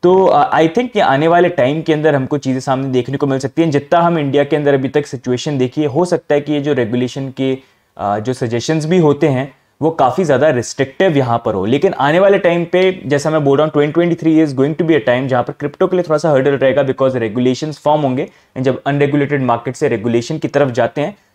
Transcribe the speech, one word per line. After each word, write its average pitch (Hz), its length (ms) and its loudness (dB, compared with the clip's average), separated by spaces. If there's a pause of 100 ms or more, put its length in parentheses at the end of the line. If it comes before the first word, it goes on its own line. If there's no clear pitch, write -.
तो, 185 220 6
अ, 147 340 2
I 165 80 4
think 240 240 -2
कि 208 80 -2
आने 143 280 2
वाले 175 220 4
टाइम 147 320 0
के 156 120 0
अंदर 151 220 2
हमको 135 220 -2
चीज़ें 131 220 -4
सामने 135 280 -4
देखने 131 300 -2
को 147 100 -2
मिल 135 120 0
सकती 135 220 -4
हैं। 165 100 2
जितना 143 280 2
हम 170 200 2
इंडिया 143 240 0
के 143 120 -2
अंदर 143 180 2
अभी 135 160 0
तक 147 160 -2
सिचुएशन 127 520 -4
देखी 127 240 -2
है, 151 60 0
हो 143 180 -2
सकता 165 300 -2
है 147 60 0
कि 151 120 -4
ये 147 60 -2
जो 143 140 -2
रेगुलेशन 123 560 -4
के, 131 280 -4 (400)
अ, 101 220 -2
जो 117 140 -4
सजेशंस 127 520 -2
भी 170 120 2
होते 151 300 2
हैं 135 280 -2 (260)
वो 151 80 0
काफ़ी 151 340 0
ज़्यादा 147 260 2
रिस्ट्रिक्टिव 143 680 -2
यहाँ 120 280 0
पर 110 80 -2
हो, 95 120 -2
लेकिन 135 280 2
आने 147 260 0
वाले 196 200 4
टाइम 175 260 0
पे, 185 400 0
जैसा 143 240 0
मैं 156 140 0
बोल 139 140 4
रहा 151 80 4
हूँ, 156 80 -4
twenty 147 200 0
twenty-three 165 520 2
is 139 140 -4
going 143 160 0
to 160 120 -2
be 160 80 4
a 143 140 2
time 127 180 0
जहाँ 123 160 0
पर 143 100 -8
क्रिप्टो 151 340 -4
के 185 80 -2
लिए 180 80 0
थोड़ा 160 140 -2
सा 156 140 0
हर्डल 135 200 2
रहेगा, 135 320 2
because 131 340 -2
regulations 123 640 -4
फॉर्म 147 220 0
होंगे, 135 240 -2
and - 400 -10
जब 131 200 -2
अनरेगुलेटेड 143 580 0
मार्केट 120 320 -2
से 147 120 -2
रेगुलेशन 117 500 -2
की 151 100 -6
तरफ 139 240 0
जाते 117 300 -2
हैं 151 140 -6 (200)